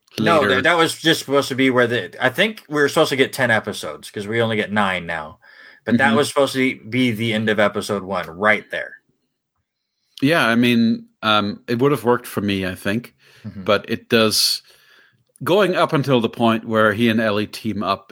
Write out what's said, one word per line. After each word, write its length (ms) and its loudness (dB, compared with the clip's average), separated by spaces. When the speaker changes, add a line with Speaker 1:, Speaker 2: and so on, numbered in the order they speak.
Speaker 1:
No, 220 4
Speaker 2:
later? 140 2
Speaker 1:
that, 100 0
that 120 4
was 220 2
just 220 0
supposed 280 0
to 60 -6
be 160 2
where 160 4
the, 360 -6
I 60 2
think 400 -2
we 60 -6
were 140 2
supposed 200 2
to 60 -2
get 180 2
ten 180 0
episodes 600 -4
'cause 160 -10
we 140 -2
only 140 0
get 160 -4
nine 340 -2
now. 340 -10
But 140 2
that 100 4
Speaker 2:
Mm-hmm. 80 2
Speaker 1:
was 100 2
supposed 260 0
to 260 -2
be 220 0
the 220 -4
end 160 -2
of 120 0
episode 420 -2
one 260 -6
right 420 -2
there. 260 -10
Speaker 2:
Yeah, 240 2
I 100 2
mean, 520 2
um, 480 0
it 100 -2
would 140 2
have 100 -4
worked 240 0
for 140 -6
me, 260 -2
I 80 -8
think. 400 -6
Speaker 1:
Mm-hmm. 180 -14
Speaker 2:
But 260 2
it 200 -6
does, 520 2
going 320 4
up 160 2
until 260 2
the 80 2
point 380 0
where 260 2
he 160 0
and 140 2
Ellie 260 0
team 360 -8
up 280 -4